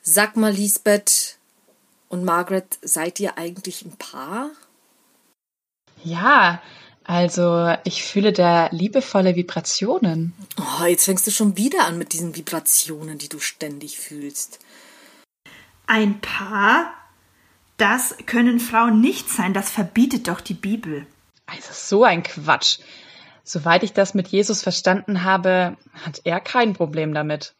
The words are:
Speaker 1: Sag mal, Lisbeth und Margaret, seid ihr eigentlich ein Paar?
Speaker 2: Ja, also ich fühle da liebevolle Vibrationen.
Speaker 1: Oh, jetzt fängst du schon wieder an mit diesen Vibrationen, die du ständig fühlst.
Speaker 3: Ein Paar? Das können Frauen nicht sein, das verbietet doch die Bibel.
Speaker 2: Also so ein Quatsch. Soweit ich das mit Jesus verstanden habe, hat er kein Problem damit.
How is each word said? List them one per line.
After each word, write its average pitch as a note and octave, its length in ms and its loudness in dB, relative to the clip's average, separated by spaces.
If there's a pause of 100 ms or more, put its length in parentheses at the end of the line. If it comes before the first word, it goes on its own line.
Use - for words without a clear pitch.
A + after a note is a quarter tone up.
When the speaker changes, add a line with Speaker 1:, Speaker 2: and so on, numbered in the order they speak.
Speaker 1:
Sag G#3+ 340 2
mal, G#3+ 160 2
Lisbeth G#3 840 0 (720)
und F3+ 160 -4
Margaret, F3+ 560 -2
seid E3+ 400 -4
ihr - 160 -4
eigentlich F3+ 480 -12
ein E3+ 100 -18
Paar? G3 540 -10 (1500)
Speaker 2:
Ja, F3 580 2 (480)
also F3 640 2 (120)
ich - 180 -6
fühle G#3 300 2
da E3+ 380 6
liebevolle F#3 680 0
Vibrationen. F3 960 -2 (240)
Speaker 1:
Oh, - 260 -6
jetzt E3+ 220 4
fängst F#3+ 200 0
du G#3+ 60 -2
schon G3+ 240 2
wieder B3 300 2
an E3+ 120 -4
mit E3+ 140 -8
diesen E3 240 -6
Vibrationen, D#3 840 -4
die C#3+ 120 -14
du D#3 100 -12
ständig D3 580 -10
fühlst. - 600 -12 (1300)
Speaker 3:
Ein G#3+ 340 2
Paar? G#3+ 720 0 (840)
Das A3+ 480 0
können A#3+ 340 2
Frauen A3+ 400 4
nicht D4+ 300 2
sein, F#3+ 240 -2
das G3 160 -2
verbietet A#3 580 0
doch - 140 -6
die - 120 -8
Bibel. E3+ 540 -6 (380)
Speaker 2:
Also - 260 -16
so - 320 2
ein F3 200 4
Quatsch. - 560 -2 (680)
Soweit E3+ 380 2
ich G3+ 100 -6
das G3 200 2
mit F#3 140 0
Jesus G3+ 340 0
verstanden F#3 640 0
habe, F#3 540 2 (160)
hat - 320 -14
er F3 160 -2
kein A#3 320 0
Problem D#3 400 -2
damit. D3+ 460 -4